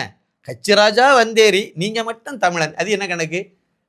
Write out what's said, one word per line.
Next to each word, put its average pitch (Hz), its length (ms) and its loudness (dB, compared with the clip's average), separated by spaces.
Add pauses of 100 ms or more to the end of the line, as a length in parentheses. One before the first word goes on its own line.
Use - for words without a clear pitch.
(480)
கச்சிராஜா 208 580 2 (140)
வந்தேரி, 220 420 2 (200)
நீங்க 220 260 -6
மட்டும் 226 360 -14
தமிழன், 170 360 -2
அது 180 160 -6
என்ன 196 160 -6
கணக்கு? 165 280 -6 (500)